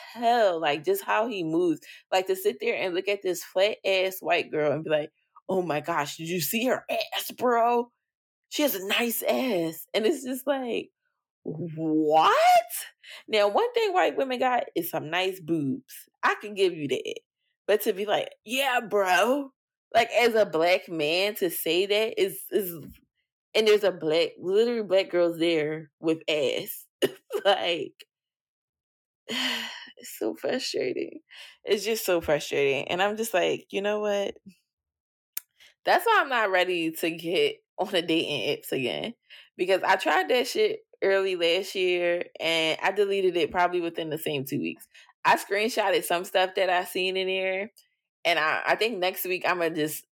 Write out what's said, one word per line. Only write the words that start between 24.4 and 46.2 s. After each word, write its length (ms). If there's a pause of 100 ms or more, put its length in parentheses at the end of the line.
black 280
girls 280
there 520 (100)
with 180 (100)
ass. 560 (160)
<laughs> 80 (360)
Like, 500 (1300)
<sighs> 0
it's 920
so 160
frustrating. 840 (440)
It's 200
just 200
so 160
frustrating. 680
And 120
I'm 160
just 160
like, 380
"You 120
know 180
what?" 340 (1500)
That's 200
why 160
I'm 80
not 220
ready 400
to 220
get 460 (200)
on 160
a 80
dating 540
apps 160
again. 420 (420)
Because 280
I 120
tried 340
that 180
shit 320 (220)
early 340
last 380
year 500 (160)
and 420
I 100
deleted 440
it 140
probably 300
within 300
the 80
same 260
two 160
weeks. 260 (380)
I 120
screenshotted 680
some 200